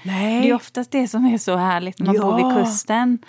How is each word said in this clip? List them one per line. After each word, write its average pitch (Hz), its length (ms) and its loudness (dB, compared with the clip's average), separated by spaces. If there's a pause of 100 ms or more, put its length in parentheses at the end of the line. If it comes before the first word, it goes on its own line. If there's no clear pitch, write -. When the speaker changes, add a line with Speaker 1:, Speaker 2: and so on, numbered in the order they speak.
Speaker 1:
Nej. 208 400 -2
Speaker 2:
Det 233 80 4
är 269 40 4
oftast 247 360 -8
det 254 180 0
som 240 180 0
är 233 120 2
så 185 180 -2
härligt 180 420 -2
när 185 80 -2
man 196 100 4
bor 208 200 2
vid 247 80 2
Speaker 1:
Ja. 254 200 2
Speaker 2:
kusten. 233 540 0 (100)